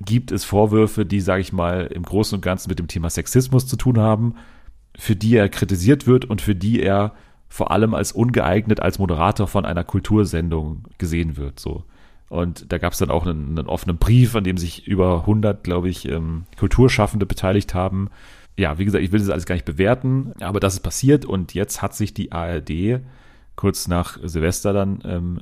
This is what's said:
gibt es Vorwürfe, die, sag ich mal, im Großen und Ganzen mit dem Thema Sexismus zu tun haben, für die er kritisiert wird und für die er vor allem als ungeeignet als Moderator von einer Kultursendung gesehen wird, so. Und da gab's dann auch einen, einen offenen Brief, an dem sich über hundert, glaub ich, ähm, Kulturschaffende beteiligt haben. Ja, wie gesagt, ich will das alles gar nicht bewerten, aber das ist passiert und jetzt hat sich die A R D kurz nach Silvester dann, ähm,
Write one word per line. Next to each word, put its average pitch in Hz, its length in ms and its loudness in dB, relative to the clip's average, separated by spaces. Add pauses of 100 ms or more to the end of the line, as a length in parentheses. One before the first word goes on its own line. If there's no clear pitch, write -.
gibt 107 280 -2
es - 140 -4
Vorwürfe, 107 600 4
die, 98 160 0
sag 92 180 0
ich 92 140 -6
mal, 90 320 -2
im - 160 -8
Großen 101 340 0
und 90 60 -6
Ganzen 90 260 -4
mit - 100 -4
dem 85 100 -6
Thema 85 200 -4
Sexismus 127 580 2
zu - 100 -4
tun 123 220 2
haben, 110 360 2 (640)
für - 200 -2
die 107 180 2
er 101 140 6
kritisiert 98 580 2
wird 127 200 4
und 107 160 -4
für 107 120 0
die 98 280 0
er 101 320 2 (340)
vor - 220 -4
allem 110 240 2
als 85 180 -2
ungeeignet 110 680 2
als - 180 0
Moderator 90 500 0
von 101 160 -2
einer 87 180 -2
Kultursendung 82 1000 0 (140)
gesehen 82 400 -2
wird, 69 200 -10
so. - 260 -8 (440)
Und 87 420 -6
da 90 60 -2
gab's 87 220 -4
dann 80 120 0
auch 82 160 0
einen, 80 320 -4
einen 76 100 -4
offenen 87 280 -4
Brief, 117 400 4
an 104 80 0
dem 92 140 -2
sich 85 280 -8
über 92 380 2
hundert, 104 400 2
glaub 87 220 -2
ich, 90 200 -4
ähm, 80 380 -4 (140)
Kulturschaffende 107 640 4
beteiligt 98 500 0
haben. 95 360 -2 (460)
Ja, 80 220 -2
wie 95 60 0
gesagt, 98 180 2
ich 87 100 -2
will 107 80 4
das 98 100 0
alles 85 160 -2
gar 90 80 -2
nicht 87 100 -4
bewerten, 127 760 0
aber 95 200 -2
das 98 140 2
ist 92 60 -8
passiert 135 440 2
und 95 300 -4
jetzt - 260 -4
hat 98 140 -6
sich 104 180 -4
die - 200 -8
A 85 140 -6
R 85 140 -4
D 92 400 -2 (560)
kurz - 320 -2
nach 87 340 -2
Silvester 85 500 -2
dann, 98 320 0
ähm, 87 380 -6